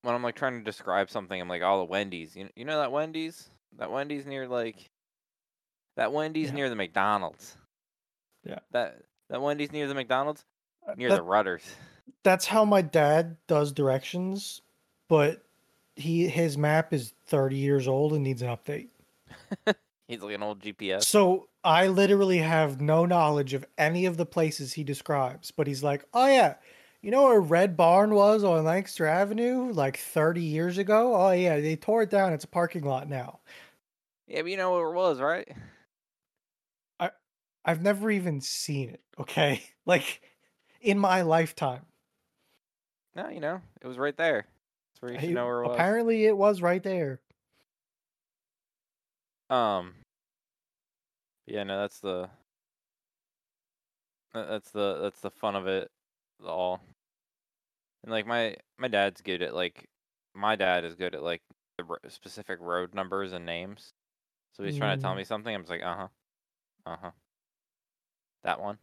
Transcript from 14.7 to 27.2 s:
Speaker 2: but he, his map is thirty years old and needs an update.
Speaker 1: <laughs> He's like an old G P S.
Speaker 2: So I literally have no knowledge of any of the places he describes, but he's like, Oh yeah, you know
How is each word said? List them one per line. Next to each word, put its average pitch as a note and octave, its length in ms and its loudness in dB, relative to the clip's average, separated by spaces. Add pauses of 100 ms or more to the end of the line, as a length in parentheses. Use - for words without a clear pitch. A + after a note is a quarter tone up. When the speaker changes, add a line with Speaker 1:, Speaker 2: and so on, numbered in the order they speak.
Speaker 2:
but D3+ 360 4 (520)
he, E3 320 0
his D3+ 300 0
map D3+ 360 2
is B2 200 -4 (140)
thirty C3+ 300 0
years C#3 300 2
old C#3+ 260 2
and D3 100 0
needs C3 180 -4
an B2 60 -4
update. - 400 -8 (800)
Speaker 1:
<laughs> G#3 80 2 (320)
He's A#2 160 -10
like G#2 100 -8
an G2+ 80 -8
old G#2 200 -6
G G#2 120 -10
P G2 180 -4
S. F#2+ 160 0
Speaker 2:
So F#3+ 420 2 (140)
I F#3 240 4
literally F#3+ 520 4
have D#3 420 2
no D#3 240 4
knowledge D3+ 480 2
of C3+ 100 -4 (140)
any E3+ 300 2
of E3+ 100 -2
the E3+ 80 0
places D#3 480 -4
he D3+ 100 -8
describes, C3+ 680 -4
but D3 160 -2
he's C3+ 160 -6
like, C#3+ 300 -2
Oh B3 120 6
yeah, B3 300 6 (460)
you G#3 80 -8
know C4 140 6